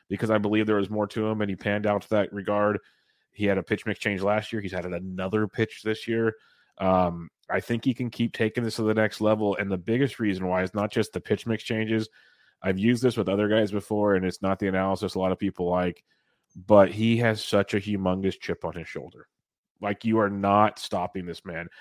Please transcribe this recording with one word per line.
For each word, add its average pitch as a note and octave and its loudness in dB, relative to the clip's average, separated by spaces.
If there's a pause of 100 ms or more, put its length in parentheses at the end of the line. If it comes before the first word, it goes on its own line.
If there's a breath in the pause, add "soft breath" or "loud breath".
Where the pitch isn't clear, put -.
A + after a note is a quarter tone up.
because G#2+ -2
I A2 4
believe G#2+ 2
there G#2+ 2
was G2+ 0
more G#2+ -2
to G#2+ -4
him, A2 -2
and G#2 -2
he F#2+ -4
panned G#2 -2
out G2+ 0
to - -20
that G#2 0
regard. G#2 0 (540 soft breath)
He G#2 -4
had G2 2
a F#2 0
pitch - -4
mix G#2 -4
change G2+ -2
last G#2 -2
year. A2 -6
He's F#2+ -8
had F2+ -6
another F#2 -4
pitch - -4
this A2 -6
year. A2+ 0 (420 soft breath)
Um, F2+ 0 (200)
I F#2 -2
think A#2 -4
he B2+ 0
can B2 -6
keep A#2 -2
taking A2+ -2
this A2 -4
to A#2 -4
the G#2+ 2
next G#2+ 0
level. G#2+ 2
And G2 -4
the F#2 -2
biggest A#2+ -2
reason F#2+ 0
why F#2 0
is F#2 -4
not G#2 -2
just A2 -2
the F2+ -6
pitch - -4
mix A2 -2
changes. A2 -2 (540 soft breath)
I've F#2+ -2
used A2+ 2
this A#2+ 2
with F#2 0
other G2+ 2
guys G#2+ 2
before, G#2 0
and F#2 2
it's F2+ -4
not F#2+ 0
the G2+ 0
analysis F#2+ -2
a F#2 -4
lot F#2 0
of F#2 -2
people F#2 -4
like, F2+ -2 (520)
but G2 8
he A2+ 2
has A2+ 0
such - 0
a G#2+ 0
humongous F#2+ -2
chip - -8
on E2+ -8
his E2 -12
shoulder. - -16 (540)
Like, G#2 -4
you A2 4
are G#2 4
not G2+ 4
stopping F#2 -6
this E2+ -12
man. E2+ -10 (140 loud breath)